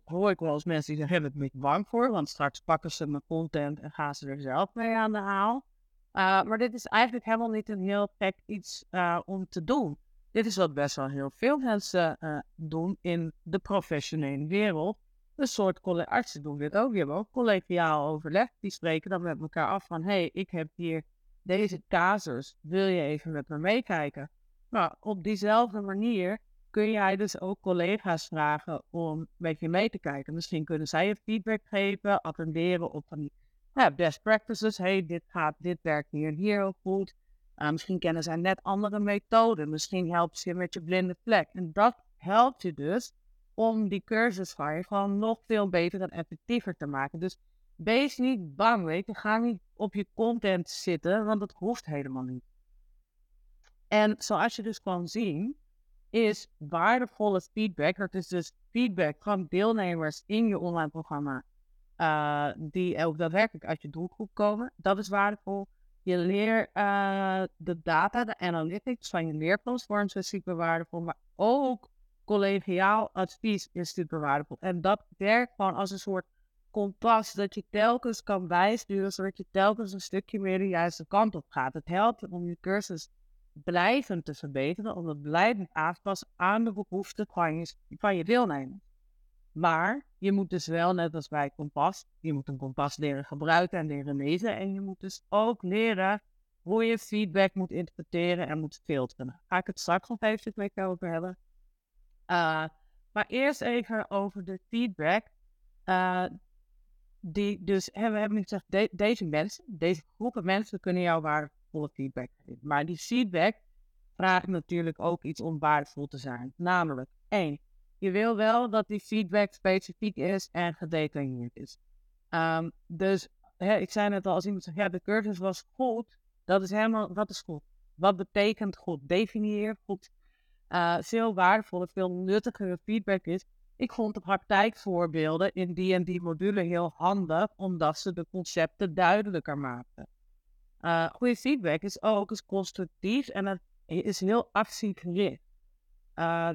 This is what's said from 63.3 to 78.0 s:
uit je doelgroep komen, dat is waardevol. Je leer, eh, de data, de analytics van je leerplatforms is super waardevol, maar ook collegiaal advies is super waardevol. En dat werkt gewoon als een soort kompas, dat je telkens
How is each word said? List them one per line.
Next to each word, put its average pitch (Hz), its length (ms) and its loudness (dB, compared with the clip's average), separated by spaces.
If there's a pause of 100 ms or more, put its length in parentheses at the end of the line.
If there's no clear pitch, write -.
uit 156 160 -4
je 151 80 -12
doelgroep 175 440 -10
komen, 208 420 -2
dat 196 220 0
is 208 100 -6
waardevol. 202 600 -2 (340)
Je 180 160 0
leer, 202 560 2
eh, 196 720 0 (120)
de 170 260 -6
data, 175 420 2
de 220 140 -6
analytics 175 720 -4
van 165 180 -2
je 160 60 -4
leerplatforms 202 800 0
is 190 120 -4
super 185 280 -6
waardevol, 165 460 -2
maar 170 160 -6 (180)
ook 247 540 2 (340)
collegiaal 196 880 2
advies 190 580 -2
is 175 220 -6
super 165 260 -4
waardevol. 147 400 0
En 180 220 -2
dat 190 240 2 (120)
werkt 226 380 2
gewoon 190 200 0
als 190 160 -2
een 196 80 -8
soort 190 260 -4 (440)
kompas, 214 640 0
dat 202 220 -2
je 202 140 -8
telkens 233 540 0